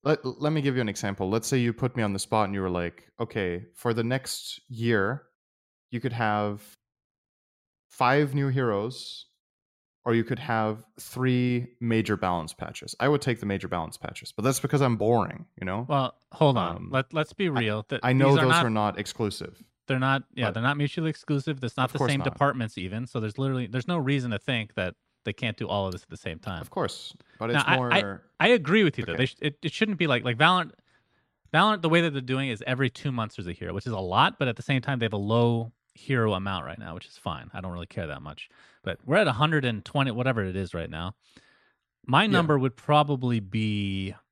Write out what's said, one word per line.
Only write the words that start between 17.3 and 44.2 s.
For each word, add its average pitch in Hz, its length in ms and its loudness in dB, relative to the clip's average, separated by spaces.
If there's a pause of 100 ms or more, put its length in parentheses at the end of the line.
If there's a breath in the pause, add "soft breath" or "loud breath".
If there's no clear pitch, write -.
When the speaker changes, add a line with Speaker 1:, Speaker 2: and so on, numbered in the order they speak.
Speaker 2:
be 196 140 -2
Speaker 1:
I, 135 120 0
Speaker 2:
real. 107 240 0
Th-, - 200 -6
Speaker 1:
I 127 100 4
know 135 180 6
Speaker 2:
these 139 80 6
are - 20 4
Speaker 1:
those 127 100 4
Speaker 2:
not, 127 140 4
Speaker 1:
are 117 40 0
not 104 300 0
exclusive. - 640 -6 (240)
Speaker 2:
they're 131 120 0
not, 135 240 0 (100)
yeah, 120 140 -2
Speaker 1:
But 95 80 -2
Speaker 2:
they're 113 80 -2
not 143 140 0
mutually 156 320 -2
exclusive. 143 520 -2
That's 120 160 -6
not 127 80 2
Speaker 1:
Of - 80 -4
Speaker 2:
the 147 60 -6
Speaker 1:
course 135 120 2
Speaker 2:
same 139 80 0
Speaker 1:
not. - 120 -2
Speaker 2:
departments 131 460 0
even. 104 300 -6
So 123 140 -6
there's 107 160 -4
literally, 131 300 -2
there's 123 200 -4
no 175 100 0
reason 131 340 0
to 101 80 -2
think 117 360 -4
that 92 200 -2 (300)
they 107 60 -2
can't 110 240 -4
do - 140 -6
all 98 160 0
of 92 80 -4
this 85 100 -10
at - 60 -20
the - 80 -14
same 80 200 -10
time. 87 240 -8
Speaker 1:
Of - 80 -14
course, - 460 -6 (240 soft breath)
but 113 100 -4
it's 143 160 2
Speaker 2:
Now, 165 80 4
I, - 40 6
Speaker 1:
more 123 160 0
Speaker 2:
I, 98 240 0 (240)
I 185 80 6
agree 202 340 4
with 160 140 2
you, 110 80 -4
though. 85 80 -4
Speaker 1:
Okay. 87 80 0
Speaker 2:
They 135 60 4
sh-, - 120 -10
it, 147 220 -6
it 160 100 -4
shouldn't 208 260 -2
be 170 80 2
like, 123 200 2
like, 120 120 0
Valorant, 170 340 4 (840)
Valorant, 196 280 4
the 165 60 0
way 170 140 6
that 165 100 0
they're 139 100 -4
doing 131 280 -2
it - 40 -2
is 101 140 -8
every 127 220 0
two - 200 -6
months 117 280 -4
there's 90 100 -8
a 85 60 -6
hero, 87 200 -8
which 98 140 -6
is 117 60 -4
a 98 60 -4
lot, 101 380 2
but 131 120 0
at 110 80 -4
the - 60 -14
same 135 180 0
time, 131 180 -4
they 117 60 0
have 107 80 -2
a 104 40 -2
low 117 540 2 (220)
hero 113 400 0
amount 95 320 -4
right 82 120 -10
now, 85 160 -12
which - 120 -14
is - 120 -20
fine. 76 360 -8
I 92 80 -10
don't 92 100 -8
really 87 140 -10
care 85 220 -8
that 69 140 -10
much. 71 280 -16 (340 soft breath)
But 90 220 -6
we're 143 100 0
at 202 140 4
a - 20 0
hundred 151 320 2
and 113 220 -2
twenty, 135 260 0
whatever 120 320 0
it 92 140 -2
is 95 160 -4
right 85 160 -6
now. 85 260 -8 (880 soft breath)
My 143 180 4
Speaker 1:
Yeah. 214 80 2
Speaker 2:
number 156 280 4
would 127 160 0
probably 139 640 2
be 98 720 -2 (180)